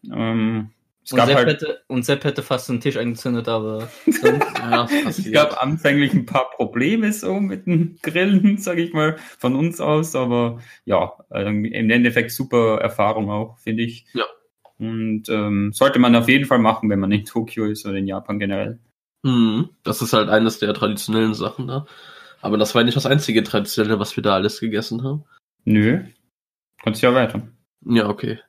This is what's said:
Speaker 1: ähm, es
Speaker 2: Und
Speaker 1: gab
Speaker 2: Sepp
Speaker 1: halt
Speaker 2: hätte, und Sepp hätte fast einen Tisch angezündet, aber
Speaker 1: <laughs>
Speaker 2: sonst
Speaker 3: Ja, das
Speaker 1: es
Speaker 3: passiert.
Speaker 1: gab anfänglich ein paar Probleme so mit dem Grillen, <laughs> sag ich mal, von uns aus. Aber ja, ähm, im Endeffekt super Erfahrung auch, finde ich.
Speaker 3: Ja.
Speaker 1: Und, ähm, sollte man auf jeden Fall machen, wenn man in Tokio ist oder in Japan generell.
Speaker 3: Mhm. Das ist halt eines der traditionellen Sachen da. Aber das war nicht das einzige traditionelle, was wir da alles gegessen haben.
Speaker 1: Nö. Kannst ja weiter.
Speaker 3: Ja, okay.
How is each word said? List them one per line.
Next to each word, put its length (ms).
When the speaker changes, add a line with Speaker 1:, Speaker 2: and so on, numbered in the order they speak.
Speaker 1:
ähm, 600
es 80
Speaker 2:
Und 60
Speaker 1:
gab 100
Speaker 2:
Sepp 80
Speaker 1:
halt 120
Speaker 2:
hätte, 400
und 160
Sepp 200
hätte 180
fast 260
einen 140
Tisch 160
angezündet, 500
aber 400
Speaker 1:
<laughs> 80
Speaker 2:
sonst 520
Speaker 3:
Ja, 240
das 100
Speaker 1:
es 120
Speaker 3:
passiert. 300
Speaker 1:
gab 280
anfänglich 500
ein 140
paar 240
Probleme 640
so 260
mit 260
dem 360
Grillen, 560
<laughs> 0
sag 200
ich 140
mal, 240
von 180
uns 240
aus. 340
Aber 440
ja, 280
ähm, 340
im 240
Endeffekt 440
super 500
Erfahrung 480
auch, 280
finde 260
ich. 280
Speaker 3:
Ja. 120
Speaker 1:
Und, 520
ähm, 420
sollte 260
man 160
auf 140
jeden 160
Fall 140
machen, 320
wenn 100
man 120
in 120
Tokio 400
ist 220
oder 100
in 100
Japan 320
generell. 400
Speaker 3:
Mhm. 480
Das 180
ist 100
halt 160
eines 300
der 160
traditionellen 600
Sachen 340
da. 180
Aber 160
das 160
war 100
nicht 120
das 100
einzige 360
traditionelle, 560
was 160
wir 80
da 120
alles 260
gegessen 420
haben. 220
Speaker 1:
Nö. 400
Kannst 200
ja 120
weiter. 280
Speaker 3:
Ja, 240
okay. 300